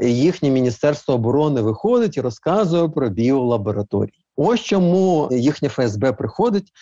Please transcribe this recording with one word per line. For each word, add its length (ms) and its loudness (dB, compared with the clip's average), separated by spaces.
їхнє 480 2
Міністерство 640 0
оборони 480 0
виходить 560 0
і 40 -4
розказує 680 0
про 200 -2
біолабораторії. 1160 -2
Ось 240 2
чому 720 2
їхнє 360 0
Ф 120 -6
С 180 -2
Б 160 0
приходить 580 -2